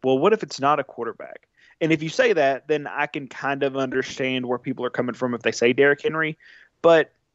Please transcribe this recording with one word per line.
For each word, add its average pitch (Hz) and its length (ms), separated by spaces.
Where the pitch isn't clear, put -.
"Well, 131 160
what 185 140
if 214 100
it's 151 160
not 143 220
a - 40
quarterback?" - 640
And 160 120
if 156 100
you 165 60
say 240 240
that, 139 340
then 147 220
I 139 180
can 147 220
kind 139 340
of 135 140
understand 131 720
where 123 120
people 127 260
are 123 60
coming 123 240
from 123 200
if 113 80
they 113 100
say 120 200
Derrick 139 300
Henry. 160 360
But, 165 300